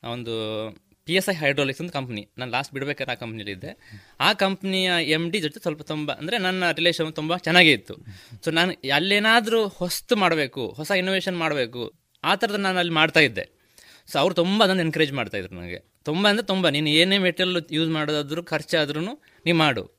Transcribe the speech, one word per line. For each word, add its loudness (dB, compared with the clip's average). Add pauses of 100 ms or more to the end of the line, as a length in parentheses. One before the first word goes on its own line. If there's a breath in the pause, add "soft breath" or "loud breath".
(120)
ಒಂದು -8 (720)
ಪಿ -4
ಎಸ್ 0
ಐ 0
ಹೈಡ್ರಾಲಿಕ್ಸ್ 0
ಅಂತ -8
ಕಂಪ್ನಿ. -8
ನಾನು -8
ಲಾಸ್ಟ್ -4
ಬಿಡ್ಬೇಕಾದ್ರೆ -6
ಆ -18
ಕಂಪ್ನಿಯಲ್ಲಿ -8
ಇದ್ದೆ. -14 (180)
ಆ 2
ಕಂಪ್ನಿಯ -2 (100)
ಎಂ 0
ಡಿ -2
ಜೊತೆ -6
ಸ್ವಲ್ಪ -4
ತುಂಬ, -6
ಅಂದ್ರೆ -6
ನನ್ನ 0
ರಿಲೇಷನ್ 0
ತುಂಬ -4
ಚೆನ್ನಾಗೇ 6
ಇತ್ತು. -2 (520 loud breath)
So -2
ನಾನು 0
ಅಲ್ಲೇನಾದ್ರೂ 2
ಹೊಸ್ತು -2
ಮಾಡ್ಬೇಕು, 0
ಹೊಸ -8
ಇನ್ನೋವೇಷನ್ -2
ಮಾಡ್ಬೇಕು, -4 (300)
ಆ 2
ಥರದ್ದು -2
ನಾನು 0
ಅಲ್ಲಿ 0
ಮಾಡ್ತಾ 4
ಇದ್ದೆ. 2 (480 soft breath)
So -2
ಅವ್ರು 2
ತುಂಬ 4
ಅದನ್ನು 4
ಎನ್ಕರೇಜ್ 0
ಮಾಡ್ತಾ -4
ಇದ್ರು -8
ನನಗೆ. -10 (220)
ತುಂಬ 0
ಅಂದ್ರೆ 0
ತುಂಬ, 2
"ನೀನು 0
ಏನೇ 4
ಮೆಟೀರಿಯಲ್ 0
ಯೂಸ್ 0
ಮಾಡೋದಾದ್ರೂ -2
ಖರ್ಚಾದ್ರೂ -2 (440 soft breath)
ನೀ 2
ಮಾಡು 2